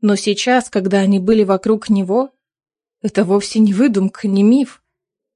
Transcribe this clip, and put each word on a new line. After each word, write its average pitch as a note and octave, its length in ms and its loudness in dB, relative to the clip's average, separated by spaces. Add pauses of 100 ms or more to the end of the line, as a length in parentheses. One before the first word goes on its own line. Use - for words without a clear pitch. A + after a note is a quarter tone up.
Но G#3 140 2
сейчас, A#3 540 -2
когда G3 300 -2
они G3 200 2
были G#3+ 240 2
вокруг G3+ 460 -2
него, G3+ 420 -2 (680)
это G#3 220 -2
вовсе G3+ 360 -2
не G#3 140 4
выдумка, G3+ 540 -2
не G3 160 0
миф. B3 380 0 (540)